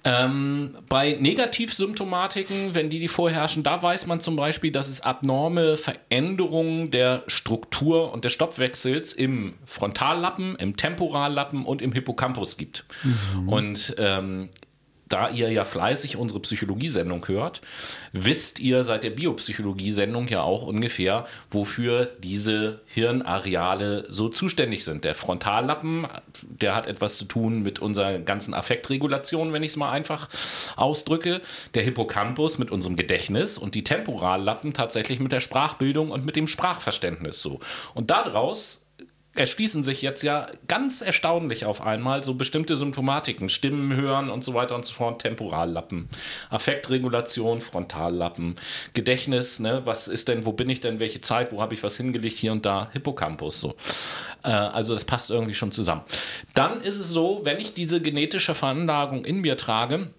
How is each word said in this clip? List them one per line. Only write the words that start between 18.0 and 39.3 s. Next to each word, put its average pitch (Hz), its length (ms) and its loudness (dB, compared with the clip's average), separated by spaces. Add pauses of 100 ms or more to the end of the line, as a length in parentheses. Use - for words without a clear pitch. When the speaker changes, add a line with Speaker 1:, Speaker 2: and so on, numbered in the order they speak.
Speaker 1:
wisst - 480 2
ihr 127 240 4
seit 113 200 0
der 110 80 -2
Biopsychologie-Sendung 107 1160 0
ja 101 140 2
auch 98 220 2
ungefähr, 107 600 0 (240)
wofür 120 600 0 (120)
diese 107 680 0
Hirnareale 98 1200 0
so 104 200 0
zuständig 127 540 0
sind. 76 220 -4
Der 78 100 2
Frontallappen, 139 920 0 (360)
der 101 320 0
hat 113 120 0
etwas 101 300 0
zu 104 80 -4
tun 113 380 0
mit 98 160 -2
unserer 98 400 0
ganzen 98 340 -2
Affektregulation, 139 1000 0
wenn 151 100 0
ich's 151 140 -4
mal 147 140 0
einfach 151 360 -4 (480)
ausdrücke. 165 680 2 (320)
Der 110 100 4
Hippocampus 123 760 2
mit 120 140 -2
unserem 92 260 0
Gedächtnis 92 600 2
und - 180 -6
die 104 80 -2
Temporallappen 101 880 0
tatsächlich 117 460 0
mit 131 120 0
der 127 80 2
Sprachbildung 143 720 2
und 131 140 -4
mit 151 100 -2
dem 156 120 2
Sprachverständnis 85 920 -2
so. 69 180 -4 (340)
Und 120 180 0
daraus 208 720 0 (520)